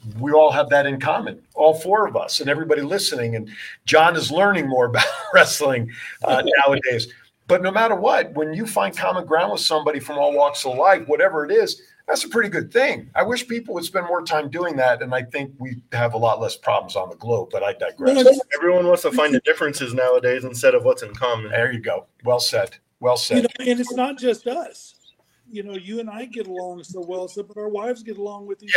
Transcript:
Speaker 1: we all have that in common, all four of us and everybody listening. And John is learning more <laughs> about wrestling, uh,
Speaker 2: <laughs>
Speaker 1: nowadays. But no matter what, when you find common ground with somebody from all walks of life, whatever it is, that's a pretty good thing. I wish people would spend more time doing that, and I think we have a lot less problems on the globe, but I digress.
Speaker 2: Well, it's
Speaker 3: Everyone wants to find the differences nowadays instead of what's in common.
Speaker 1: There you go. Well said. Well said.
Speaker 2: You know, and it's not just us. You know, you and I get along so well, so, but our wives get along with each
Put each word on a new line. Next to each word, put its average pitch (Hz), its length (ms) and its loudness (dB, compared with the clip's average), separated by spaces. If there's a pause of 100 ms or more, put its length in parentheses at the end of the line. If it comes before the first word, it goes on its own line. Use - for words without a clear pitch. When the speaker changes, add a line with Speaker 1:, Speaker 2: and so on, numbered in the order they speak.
(200)
Speaker 1:
we 139 120 -4
all 156 200 8
have 143 180 0
that 143 180 4
in 135 120 -4
common, 147 420 -4 (120)
all 156 220 6
four 196 320 2
of - 80 -8
us - 240 -2
and 139 100 -2
everybody 151 320 0
listening. 139 540 -4
And 107 140 -8 (360)
John 160 300 6
is 131 160 -4
learning 180 360 2
more 127 180 2
<laughs> - 20 -2
about - 180 2 (280)
wrestling, 135 580 4 (320)
uh, 131 180 2 (140)
Speaker 2:
<laughs> 139 100 4
Speaker 1:
nowadays. 131 480 0 (380)
But 180 100 4
no 180 80 -2
matter 214 260 2
what, 220 380 0
when 156 200 -4
you 208 120 -6
find 196 300 -4
common 180 300 -4
ground 175 260 2
with 196 80 -4
somebody 151 400 -2
from 147 180 -8
all 143 160 2
walks 143 320 0
of 127 120 -4
life, 180 320 4
whatever 151 340 2
it 147 80 -4
is, 208 300 2 (260)
that's - 160 -2
a - 60 -10
pretty 220 180 0
good 160 240 -6
thing. 226 420 0
I 160 100 2
wish 240 220 -2
people 233 280 -8
would 170 100 -6
spend 175 240 -4
more 175 160 -2
time 151 260 -2
doing 165 280 -4
that, 127 240 4
and 127 120 -6
I 127 100 -2
think 139 360 -8
we 123 160 -10 (160)
have 117 220 0
a 113 40 -4
lot 110 220 2
less 110 160 -4
problems - 400 -2
on 92 140 -4
the 101 80 -18
globe, 110 340 -2
but 98 100 -4
I 98 120 -2
digress. 262 420 0
Speaker 2:
Well, 254 100 4
it's 269 140 8 (180)
Speaker 3:
Everyone 175 300 2
wants 175 140 4
to 151 100 0
find 151 240 2
the 123 60 2
differences 143 520 -2
nowadays 127 520 2
instead 123 300 2
of 117 100 2
what's 123 180 2
in 107 100 -14
common. 113 380 -4
Speaker 1:
There 123 220 0
you 117 80 -8
go. 95 240 -4 (180)
Well 123 160 2
said. - 380 -2 (240)
Well 123 160 2
said. 247 220 0
Speaker 2:
You 233 40 4
know, 247 280 -2
and 247 100 0
it's 240 140 -6
not 269 220 -2
just 240 300 -2
us. - 480 -10 (560)
You 208 120 -12
know, 202 100 -14
you 190 260 -10
and 226 100 -10
I 214 140 -14
get 226 240 -12
along 180 380 -12
so 180 200 -14
well, 180 220 -8
so, 202 160 -12
but 202 140 -16
our 208 100 -8
wives 220 340 -6
get 214 160 -14
along 202 300 -12
with 196 160 -12
each 202 120 -4